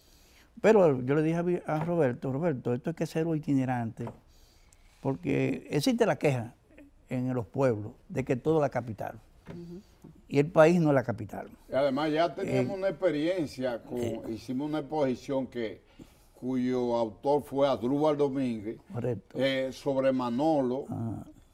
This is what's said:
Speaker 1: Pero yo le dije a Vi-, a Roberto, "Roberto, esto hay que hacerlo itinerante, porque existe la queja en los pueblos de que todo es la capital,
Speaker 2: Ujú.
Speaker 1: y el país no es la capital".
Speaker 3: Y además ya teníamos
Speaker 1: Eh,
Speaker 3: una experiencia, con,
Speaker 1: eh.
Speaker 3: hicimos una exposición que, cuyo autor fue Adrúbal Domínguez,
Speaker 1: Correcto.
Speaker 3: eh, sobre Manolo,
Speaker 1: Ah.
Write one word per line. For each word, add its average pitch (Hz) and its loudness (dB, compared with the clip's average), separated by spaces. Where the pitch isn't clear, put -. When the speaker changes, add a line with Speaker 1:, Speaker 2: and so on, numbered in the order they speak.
Speaker 1:
Pero 175 8
yo 131 0
le 156 4
dije 165 2
a 175 0
Vi-, 175 -2
a 156 -2
Roberto, 147 0
"Roberto, 135 -2
esto 151 -4
hay 160 -6
que - -4
hacerlo 160 -2
itinerante, 127 -2
porque 135 -2
existe 226 2
la 160 4
queja 123 0
en 127 -2
los 123 -4
pueblos 117 0
de 139 -4
que 131 0
todo 156 2
es - 2
la 139 2
capital, 113 -8
Speaker 2:
Ujú. 175 -14
Speaker 1:
y 139 2
el 151 2
país 170 8
no 151 4
es 143 4
la 123 4
capital". 101 -8
Speaker 3:
Y - -8
además 143 0
ya 170 0
teníamos 156 -2
Speaker 1:
Eh, - -8
Speaker 3:
una 190 -2
experiencia, 151 -2
con, 123 -8
Speaker 1:
eh. 117 -4
Speaker 3:
hicimos 127 -6
una 156 -2
exposición 135 -2
que, 113 -8
cuyo 123 0
autor 117 0
fue 139 2
Adrúbal 139 2
Domínguez, 131 -2
Speaker 1:
Correcto. 120 -4
Speaker 3:
eh, 131 0
sobre 135 0
Manolo, 131 0
Speaker 1:
Ah. 107 -6